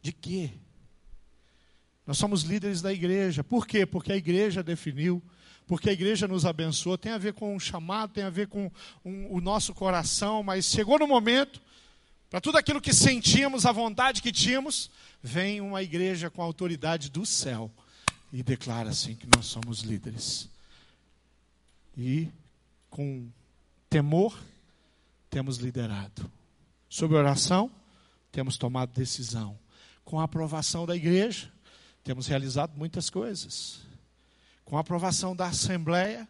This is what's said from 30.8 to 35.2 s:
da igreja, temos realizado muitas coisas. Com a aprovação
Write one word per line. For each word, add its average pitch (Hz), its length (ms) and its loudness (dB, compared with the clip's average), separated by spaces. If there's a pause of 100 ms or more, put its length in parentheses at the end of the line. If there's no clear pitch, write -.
da 170 120 -2
igreja, 180 520 2 (560)
temos 127 220 -6
realizado 143 500 -2
muitas 160 320 -6
coisas. - 680 -8 (840)
Com - 120 -6
a 151 40 0
aprovação 180 560 -2